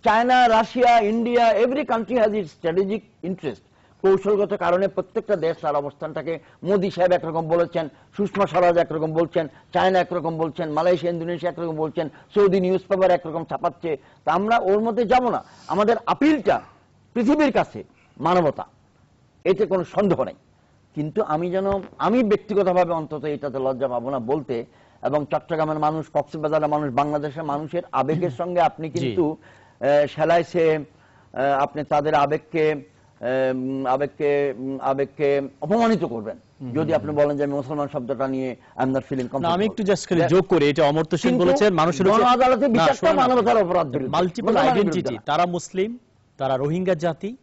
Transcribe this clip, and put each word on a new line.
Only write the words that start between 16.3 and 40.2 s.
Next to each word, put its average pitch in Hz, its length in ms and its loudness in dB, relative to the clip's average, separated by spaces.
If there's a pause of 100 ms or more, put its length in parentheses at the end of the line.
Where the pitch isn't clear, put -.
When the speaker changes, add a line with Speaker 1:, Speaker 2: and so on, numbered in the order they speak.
Speaker 1:
পৃথিবীর 285 380 2
কাছে 165 320 -2 (360)
মানবতা, 165 460 0 (800)
এতে 190 220 2
কোনো 190 180 0
সন্দেহ 175 400 0
নেই। 90 100 -8 (600)
কিন্তু 156 280 -4
আমি 165 280 -2
যেন, 190 160 -2 (320)
আমি 226 240 2
ব্যক্তিগতভাবে 185 680 2
অন্তত 151 320 -6
এটাতে 143 340 -6
লজ্জা 131 300 -2
পাবো 123 220 -4
না 139 80 -4
বলতে। 123 460 -4 (380)
এবং 139 280 -2
চট্টগ্রামের 156 480 -4
মানুষ, 151 360 -2
কক্সবাজারের 151 540 -2
মানুষ, 147 260 -2
বাংলাদেশের 147 480 -2
মানুষের 156 400 -6 (100)
আবেগের 151 380 -2
সঙ্গে 175 300 -4
আপনি 156 300 -2
Speaker 2:
জি। - 80 -8
Speaker 1:
কিন্তু, 147 380 -2
আহ, - 720 0
সেলাইসে, 160 680 2
আহ, - 840 -4
আপনি 143 220 -4
তাদের 151 300 0
আবেগকে, 151 580 0
আহ, - 540 -12 (300)
উম, 135 300 -6
আবেগকে, 143 720 0
উম, 135 220 -8
আবেগকে 139 680 -2 (140)
অপমানিত 214 420 0
করবেন 110 340 -8 (220)
Speaker 2:
হুম, 127 120 -10
Speaker 1:
যদি 156 200 -2
Speaker 2:
হুম, - 20 2
Speaker 1:
আপনি 151 180 -2
Speaker 2:
হুম। 147 120 2
Speaker 1:
বলেন 147 120 0
যে 143 80 0
আমি 143 80 -2
মুসলমান 143 360 -4
শব্দটা 135 400 -6
নিয়ে 131 280 -6 (200)
I'm 127 80 -2
not 131 140 -2
feeling 131 180 -6
Speaker 2:
না, 127 160 -4
আমি 139 40 -6
Speaker 1:
comfortable। 175 340 0
Speaker 2:
একটু 214 120 -8
just 190 260 -2
খালি 170 120 0